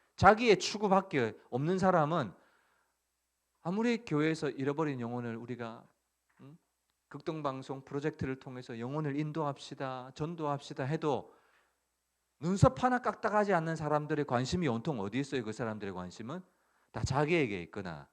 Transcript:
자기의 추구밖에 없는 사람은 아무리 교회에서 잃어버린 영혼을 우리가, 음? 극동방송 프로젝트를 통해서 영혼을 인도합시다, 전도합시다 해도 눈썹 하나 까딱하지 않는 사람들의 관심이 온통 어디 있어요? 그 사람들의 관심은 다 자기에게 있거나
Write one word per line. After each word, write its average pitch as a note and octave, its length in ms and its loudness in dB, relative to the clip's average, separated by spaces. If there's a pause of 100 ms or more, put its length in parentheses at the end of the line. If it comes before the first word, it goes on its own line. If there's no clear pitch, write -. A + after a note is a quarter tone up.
(160)
자기의 G#3+ 420 8
추구밖에 F#3+ 760 0 (140)
없는 D3+ 280 0
사람은 E3 540 2 (1300)
아무리 A3+ 420 0
교회에서 D#3 460 0
잃어버린 C#3+ 500 -2
영혼을 A#2+ 360 -6
우리가, A#2 480 -12 (560)
음? C#3 180 -20 (500)
극동방송 C#3+ 760 -6
프로젝트를 C#3 540 -4
통해서 B2+ 400 -12
영혼을 C#3 400 -4
인도합시다, C#3 960 -6
전도합시다 D3 680 -4
해도 C#3+ 500 -2 (1040)
눈썹 G3+ 420 4
하나 B3 160 2
까딱하지 G#3 560 2
않는 E3 200 0
사람들의 D3+ 520 0
관심이 C3+ 420 0
온통 A#2 320 -2
어디 G2+ 180 -2
있어요? C#3 240 -4
그 G#2+ 100 -6
사람들의 G#2+ 420 -6
관심은 G#2+ 480 -10 (500)
다 A#2 100 -4
자기에게 C3+ 600 2
있거나 E2 500 -10